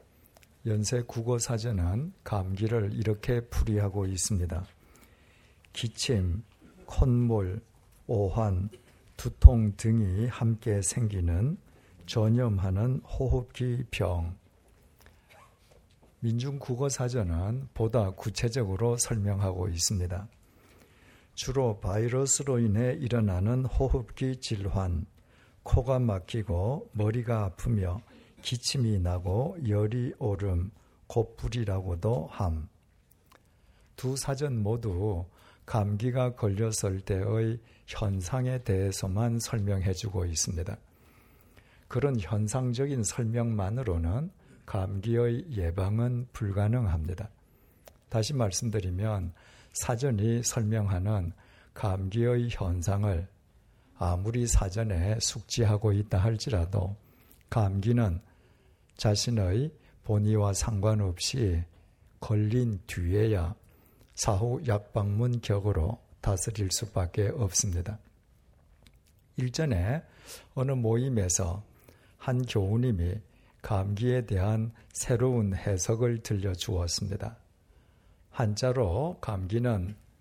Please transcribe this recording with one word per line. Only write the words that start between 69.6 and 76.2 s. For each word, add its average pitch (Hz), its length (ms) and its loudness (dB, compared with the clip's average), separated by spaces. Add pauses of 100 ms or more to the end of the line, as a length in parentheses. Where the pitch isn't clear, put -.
어느 135 180 -2
모임에서 110 920 0 (540)
한 127 280 -2
교우님이 104 720 0 (480)
감기에 107 640 0
대한 110 460 0 (200)
새로운 120 640 2
해석을 113 720 0